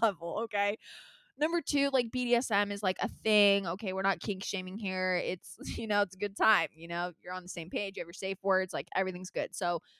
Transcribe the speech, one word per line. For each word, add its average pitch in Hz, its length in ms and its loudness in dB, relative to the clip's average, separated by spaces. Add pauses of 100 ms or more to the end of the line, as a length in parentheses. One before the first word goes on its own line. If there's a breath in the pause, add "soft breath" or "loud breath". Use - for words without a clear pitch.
level, 170 420 0
okay? 208 320 0 (640 loud breath)
Number 330 220 2
two, 277 320 2
like, 240 200 0
B 247 140 -2
D 233 100 4
S 240 140 0
M 202 200 2
is, 202 120 -4
like, 190 180 0
a - 80 0
thing. 202 580 4
Okay, 185 260 -4
we're 190 100 -4
not 196 180 2
kink 185 240 -4
shaming 185 340 -6
here. 185 460 0
It's, 180 340 -6
<laughs> - 200 -6
you 226 80 -4
know, 208 160 4
it's 196 120 -2
a 190 40 -20
good 202 180 -4
time, 180 400 4
you 165 120 -12
know? 175 240 -2 (100)
You're 180 100 -8
on 185 100 -6
the 175 60 -14
same 160 220 -8
page, 202 260 -4
you 185 60 -6
have 165 40 -6
your 170 60 -14
safe 190 300 -4
words, 190 320 2
like, 147 200 -4
everything's 185 360 -2
good. - 260 -4
So, 175 240 0 (200 soft breath)